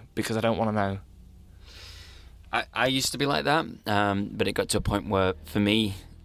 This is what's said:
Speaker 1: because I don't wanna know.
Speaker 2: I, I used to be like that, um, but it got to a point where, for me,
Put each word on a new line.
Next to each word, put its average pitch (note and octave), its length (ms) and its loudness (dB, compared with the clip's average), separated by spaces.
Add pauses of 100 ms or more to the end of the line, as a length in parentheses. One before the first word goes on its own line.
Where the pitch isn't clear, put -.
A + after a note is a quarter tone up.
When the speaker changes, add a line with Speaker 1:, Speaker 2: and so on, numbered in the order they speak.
(160)
Speaker 1:
because A2+ 220 -2
I A2 40 -2
don't A2+ 160 2
wanna G#2+ 140 0
know. G2 280 0 (1500)
Speaker 2:
I, A2+ 120 0 (100)
I A#2+ 140 2
used C3+ 240 0
to B2+ 80 -4
be C#3 80 0
like D3 180 0
that, D3 220 2 (180)
um, G2+ 480 2
but G#2 140 0
it G2+ 60 0
got - 160 0
to G#2+ 100 2
a - 20 0
point G2+ 260 0
where, F#2+ 280 2 (100)
for - 140 -2
me, G#2 340 4 (320)